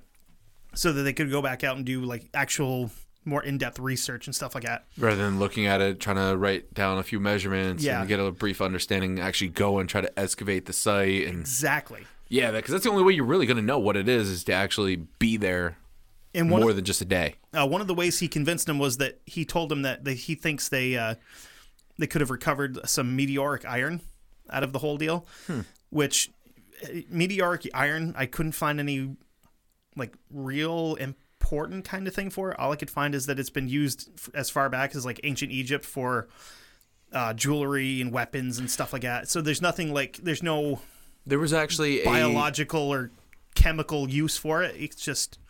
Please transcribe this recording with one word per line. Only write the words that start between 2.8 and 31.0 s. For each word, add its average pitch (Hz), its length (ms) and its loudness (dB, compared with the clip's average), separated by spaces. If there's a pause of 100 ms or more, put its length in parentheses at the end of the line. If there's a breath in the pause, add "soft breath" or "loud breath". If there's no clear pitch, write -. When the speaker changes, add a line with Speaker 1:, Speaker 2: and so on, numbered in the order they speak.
Speaker 1:
more 143 160 0
in-depth 139 340 -4
research 127 480 -4
and 135 100 -6
stuff 135 200 -6
like 123 80 -8
that. 117 220 -4 (120)
Speaker 2:
Rather 110 200 4
than 98 200 2
looking 101 300 2
at 98 140 4
it, 98 180 2
trying 101 160 0
to 95 220 4
write 95 360 0
down 95 240 2
a 92 60 0
few 107 160 -4
measurements 95 640 0
Speaker 1:
Yeah. 135 160 0
Speaker 2:
and 95 80 -2
get 101 120 2
a 98 120 0
brief 98 300 -2
understanding, 95 580 0
actually 92 300 0
go 101 280 2
and 92 100 0
try 101 140 0
to - 180 -4
excavate 95 460 -2
the 90 80 -8
site. 98 540 2
And 90 140 -4
Speaker 1:
Exactly. 135 640 -2 (240)
Speaker 2:
Yeah, 120 220 2
that, 107 120 -2
'cause 131 80 -6
that's 190 120 2
the 240 60 2
only 196 140 4
way 190 100 8
you're 147 120 2
really 131 200 4
gonna 117 160 4
know 127 180 2
what 101 160 4
it 98 140 2
is, 110 200 4
is 90 160 -4
to 101 80 2
actually 98 420 2 (240)
be 113 180 4
there 90 400 0 (560)
Speaker 1:
And 170 160 2
one 202 120 6
Speaker 2:
more 113 100 6
Speaker 1:
of 98 40 2
Speaker 2:
than 98 100 0
just 98 160 0
a 92 40 -4
day. 87 300 2 (220)
Speaker 1:
uh, 143 100 4
one 170 140 0
of 202 60 -4
the 185 60 0
ways 175 260 2
he 170 80 2
convinced 156 400 0
him 147 120 0
was 135 180 2
that 135 280 -4
he - 200 -6
told 160 260 -2
him 143 120 0
that, 131 200 -4
that 135 100 -2
he 139 220 -6
thinks 151 340 -2
they, 127 280 0
uh, 113 180 -2 (840 loud breath)
they 156 100 0
could 151 140 0
have 131 80 2
recovered 131 580 -2
some 127 280 0
meteoric 139 500 0
iron 139 360 -4 (480)
out 139 140 -4
of 135 100 -4
the 135 60 -4
whole 147 180 -2
deal, 160 280 -2 (220 loud breath)
Speaker 2:
Hmm. 143 140 -4 (280 loud breath)
Speaker 1:
which, 143 400 2 (540)
uh, 254 40 -10 (220)
meteoric 180 640 0
iron, 151 440 0
I 131 80 -2
couldn't 160 260 -2
find 147 280 0
any, 135 360 -4 (800)
like, 127 180 -8 (160)
real 151 680 -2
important 151 880 -4